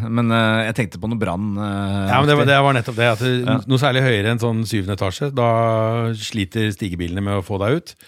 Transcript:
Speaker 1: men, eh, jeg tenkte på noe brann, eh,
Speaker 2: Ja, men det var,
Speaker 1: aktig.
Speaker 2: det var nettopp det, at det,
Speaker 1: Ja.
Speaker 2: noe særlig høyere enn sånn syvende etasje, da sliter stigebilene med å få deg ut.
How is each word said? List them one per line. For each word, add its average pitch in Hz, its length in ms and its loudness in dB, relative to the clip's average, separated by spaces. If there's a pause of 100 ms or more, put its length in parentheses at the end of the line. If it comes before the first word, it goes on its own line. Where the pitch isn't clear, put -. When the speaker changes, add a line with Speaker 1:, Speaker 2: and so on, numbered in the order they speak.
Speaker 1:
men, 117 220 0
eh, 113 400 2
jeg 107 40 -4
tenkte 101 300 -4
på - 20 -2
noe 113 140 -4
brann, 101 340 -4
eh, 98 540 -4
Speaker 2:
Ja, 120 80 4
men 139 100 4
det 147 80 6
var, 147 80 4
Speaker 1:
aktig. - 40 4
Speaker 2:
det 139 180 6
var 139 80 4
nettopp 120 240 -2
det, 117 160 4
at 107 60 -4
det, 123 260 0
Speaker 1:
Ja. 110 120 0 (100)
Speaker 2:
noe 131 100 4
særlig 131 240 2
høyere 113 320 2
enn 120 80 -2
sånn 113 240 0
syvende 101 320 -2
etasje, 101 380 -4
da 113 840 2
sliter 107 560 -2
stigebilene 90 480 -4
med 101 160 -2
å 90 80 -4
få 101 140 -4
deg 113 180 0
ut. - 180 -12 (120)